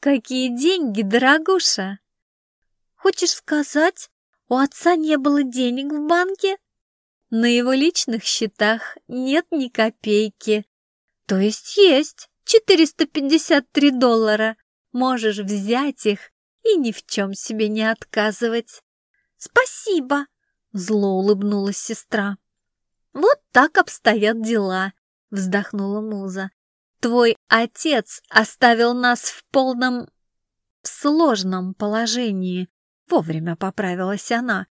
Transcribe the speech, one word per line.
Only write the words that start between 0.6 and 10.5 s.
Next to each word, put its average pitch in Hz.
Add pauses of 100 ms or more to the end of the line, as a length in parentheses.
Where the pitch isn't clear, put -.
дорогуша!» 254 (960)
«Хочешь -
сказать, - (380)
у 247
отца 277
не 311
было 285
денег 254
в 302
банке?» 381 (720)
«На 226
его 240
личных 269
счетах - (100)
нет 262
ни 277
копейки. 214 (600)